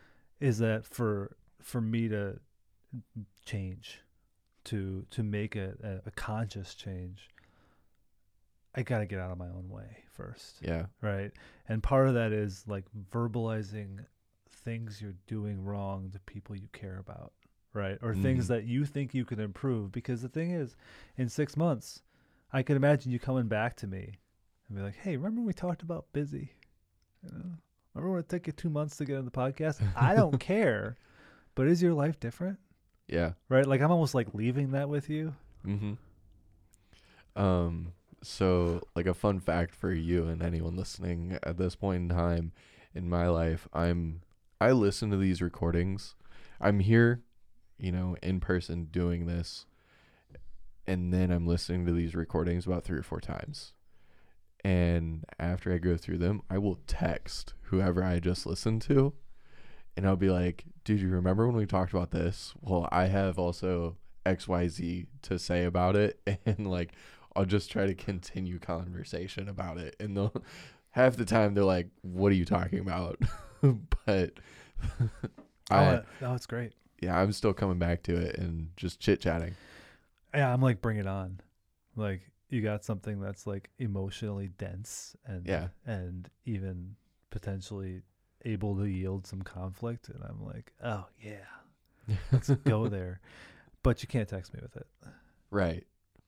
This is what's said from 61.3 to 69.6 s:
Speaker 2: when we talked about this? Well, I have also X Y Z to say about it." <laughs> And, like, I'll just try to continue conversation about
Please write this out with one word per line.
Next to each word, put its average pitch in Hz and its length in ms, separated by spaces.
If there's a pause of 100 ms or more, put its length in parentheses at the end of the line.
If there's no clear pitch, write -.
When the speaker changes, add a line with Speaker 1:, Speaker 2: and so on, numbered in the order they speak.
Speaker 2:
when 123 80
we 107 120
talked 92 260
about 87 180
this? 87 500
Well, 90 300
I 92 140
have 95 320
also 87 600 (280)
X 92 220
Y 87 200
Z 87 380 (160)
to - 160
say 87 280
about 90 300
it." 104 300
<laughs> 98 200
And, 104 240
like, 87 240 (420)
I'll 98 100
just 98 260
try 98 140
to 98 80
continue 92 640
conversation 90 920
about 90 300